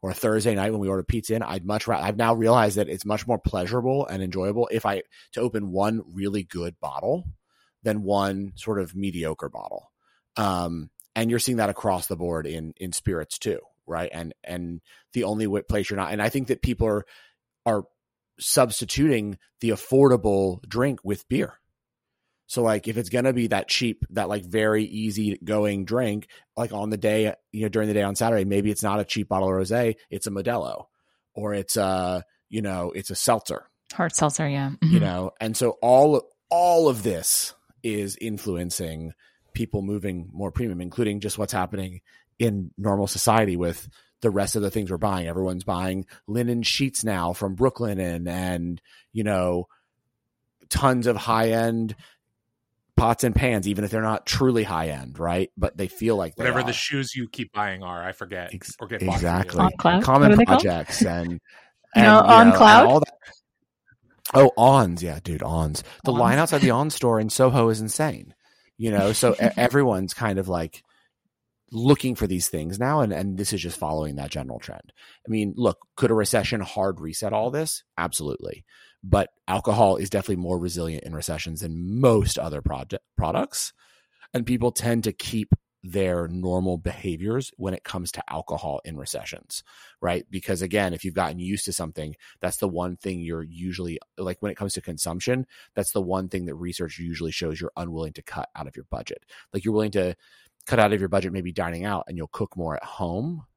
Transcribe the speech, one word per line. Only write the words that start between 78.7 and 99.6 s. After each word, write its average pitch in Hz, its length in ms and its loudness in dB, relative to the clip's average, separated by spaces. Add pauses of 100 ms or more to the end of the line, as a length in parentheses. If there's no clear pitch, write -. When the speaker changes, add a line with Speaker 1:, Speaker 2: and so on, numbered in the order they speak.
Speaker 1:
But 98 260 2 (180)
alcohol 101 500 4
is 95 120 -6
definitely 95 340 -2
more 87 160 -2
resilient 85 440 -6
in 82 120 -10
recessions 80 460 -8
than 87 380 -6
most 113 380 6
other 73 240 -4
produ-, 67 380 -6 (180)
products. - 560 -2 (600)
And 120 120 -2
people 120 260 0
tend 117 340 -2
to 110 80 -2
keep - 400 -4 (300)
their 90 440 -2
normal 90 500 -2
behaviors 98 800 -6
when 92 160 -6
it - 100 -10
comes 90 280 -8
to - 100 -12 (100)
alcohol - 540 -6
in - 120 -12
recessions, - 640 -12 (360)
right? 90 300 -2
Because 92 320 -4
again, 95 320 0
if 78 100 -10
you've 90 120 -6
gotten 87 240 -2
used 95 260 -6
to 92 80 -8
something, 78 420 -8 (240)
that's 90 180 -6
the 104 100 -2
one 90 300 -4
thing 92 240 -8
you're 82 200 -8
usually, 85 560 -10 (200)
like, 92 240 -6
when 104 100 -6
it - 60 -10
comes 101 160 -6
to 90 80 -8
consumption, 90 640 -6 (260)
that's - 200 -4
the 104 80 -2
one 95 280 -2
thing 90 160 -6
that 80 100 -8
research 87 440 -8
usually 82 320 -6
shows 80 280 -6
you're 85 180 -8
unwilling 80 360 -8
to - 80 -18
cut - 340 -12
out 76 120 -12
of 71 80 -18
your - 160 -18
budget. - 340 -12 (280)
Like, 98 120 -4